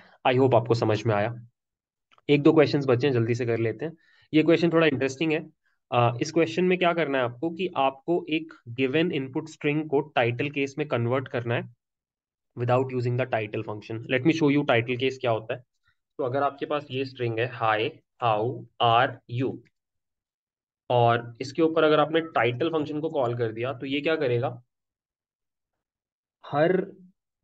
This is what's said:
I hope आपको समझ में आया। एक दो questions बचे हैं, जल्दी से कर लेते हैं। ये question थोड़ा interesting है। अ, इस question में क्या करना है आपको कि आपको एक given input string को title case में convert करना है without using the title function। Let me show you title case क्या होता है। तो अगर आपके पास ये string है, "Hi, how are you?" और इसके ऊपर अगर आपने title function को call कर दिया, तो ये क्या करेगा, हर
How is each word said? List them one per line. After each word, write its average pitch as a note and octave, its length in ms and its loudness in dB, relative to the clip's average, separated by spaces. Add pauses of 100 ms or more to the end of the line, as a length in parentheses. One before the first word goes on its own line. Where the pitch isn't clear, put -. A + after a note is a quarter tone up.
(260)
I C3 100 4
hope B2+ 180 4
आपको A#2 200 4
समझ A2 320 0
में G#2+ 80 2
आया। A2+ 320 -2 (840)
एक C#3+ 140 4
दो D#3 100 8
questions C#3+ 340 4
बचे B2 200 2
हैं, C3+ 80 2
जल्दी A#2 200 2
से A#2+ 120 -2
कर A#2 120 0
लेते A2+ 260 -4
हैं। D#3+ 120 -8 (380)
ये D#3 80 6
question E3 300 4
थोड़ा E3 140 4
interesting C3+ 460 0
है। E3 180 -4 (420)
अ, A#2+ 280 2
इस D3+ 120 -4
question E3 320 0
में F3+ 140 2
क्या F3 140 2
करना C#3+ 260 -2
है B2+ 60 0
आपको B2 260 -6
कि F3+ 260 -6
आपको C3+ 540 -2
एक D#3+ 220 -4 (160)
given C3 440 0
input D3+ 360 -6
string D3+ 420 -4
को C#3 100 2
title C3+ 500 -2
case C#3 280 -4
में D3 100 -4
convert B2 400 -2
करना A#2+ 260 -4
है F3 200 -6 (840)
without B2 280 2
using B2 300 -4
the B2+ 180 -2
title A2 300 -4
function। G#2+ 360 -10
Let B2+ 220 -2
me D#3+ 100 4
show D3+ 200 2
you D3 100 2
title B2 360 0
case C3 220 -2
क्या B2 100 -2
होता A2 240 -4
है। - 100 -14 (540)
तो D3 60 -4
अगर C3 180 -2
आपके C#3 240 -4
पास D3 240 -6
ये C3 140 -4
string A#2 340 -4
है, B2 140 -2
"Hi, A2 380 0 (340)
how A2+ 420 -2 (160)
are A#2+ 600 2
you?" G#2+ 160 -4 (1300)
और A#2+ 500 2
इसके C3+ 220 -2
ऊपर D#3+ 220 2
अगर D3+ 160 6
आपने D#3+ 200 2
title B2+ 480 -2
function D3+ 320 -4
को D#3 100 -4
call B2 280 -2
कर A2+ 140 -2
दिया, A#2 200 -6
तो C3+ 140 -10
ये C#3 140 -2
क्या D#3+ 160 0
करेगा, C3+ 460 -2 (1800)
हर F3 460 0 (520)